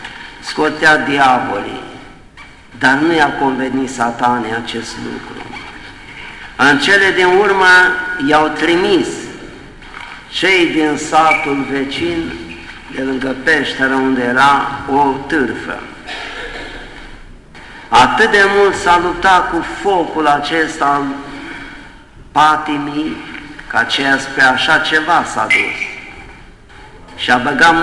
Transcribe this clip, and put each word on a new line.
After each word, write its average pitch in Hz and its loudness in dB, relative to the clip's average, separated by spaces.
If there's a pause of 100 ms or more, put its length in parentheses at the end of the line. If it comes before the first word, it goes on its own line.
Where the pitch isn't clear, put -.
(400)
scotea 156 2
diavolii, 123 0 (960)
dar 131 4
nu 156 2
i-a 147 2
convenit 131 -2
Satanei 120 -2 (100)
acest 113 -8 (100)
lucru. - -12 (1120)
În 139 4
cele 190 4
din 180 4 (120)
urmă 190 4 (560)
i-au 151 4
trimis 170 2 (1200)
cei 175 2
din 151 2
satul 151 0
vecin, 139 -4 (640)
de 131 -6
lângă 131 -4
peșteră 135 0
unde 131 0
era, 135 2 (120)
o 139 2 (140)
târfă. 120 -4 (2250)
Atât 220 4
de 202 6
mult 196 4
s-a 175 2
luptat 175 2
cu 165 -2 (180)
focul 165 0
acesta 147 0
al 143 2 (1300)
patimii, 151 0 (500)
că - -4
aceea 135 0
spre - -2
așa 135 4
ceva 156 0
s-a 110 -2
dus. - 0 (1400)
Și-a 123 2
băgat 139 4